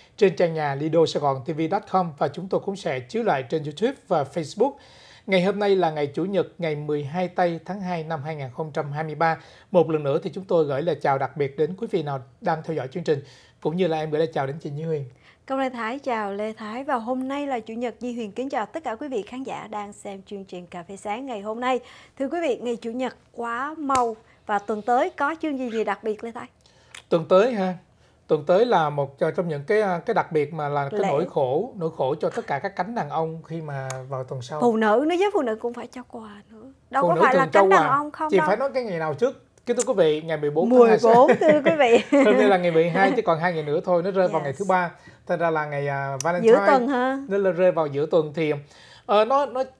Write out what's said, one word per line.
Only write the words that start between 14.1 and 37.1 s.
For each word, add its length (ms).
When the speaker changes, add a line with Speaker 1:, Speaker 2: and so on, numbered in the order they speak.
Speaker 1:
gửi 80
lời 140
chào 140
đến 140
chị 100
Như 160
Huyền. 180
Speaker 2:
Công 100
Lê 120
Thái 280
chào 340
Lê 200
Thái 320
và 100
hôm 340
nay 180
là 140
Chủ 140
nhật, 260
Duy 140
Huyền 180
kính 160
chào 180
tất 180
cả 120
quý 120
vị 140
khán 200
giả 280
đang 220
xem 340
chương 180
trình 220
Cà 220
phê 80
sáng 300
ngày 140
hôm 200
nay. 200
Thưa 100
quý 140
vị, 200
ngày 140
Chủ 140
nhật 260
quá 460
mau 380
và 120
tuần 240
tới 280
có 320
chương 160
trình 120
gì 140
đặc 200
biệt 200
Lê 80
Thái? 140
Speaker 1:
Tuần 200
tới 240
ha, 220
tuần 200
tới 200
là 240
một 280
trong 300
những 180
cái, 160
cái 80
đặc 180
biệt 200
mà 160
là 220
cái 100
Speaker 2:
Lễ. 80
Speaker 1:
nỗi 220
khổ, 460
nỗi 200
khổ 180
cho 160
tất 160
cả 120
các 180
cánh 180
đàn 160
ông 320
khi 180
mà 280
vào 160
tuần 180
sau. 180
Speaker 2:
Phụ 160
nữ 320
nữa 100
chứ, 140
phụ 100
nữ 140
cũng 180
phải 120
cho 160
quà 480
nữa. 220
Đâu 120
Speaker 1:
Phụ 60
Speaker 2:
có 60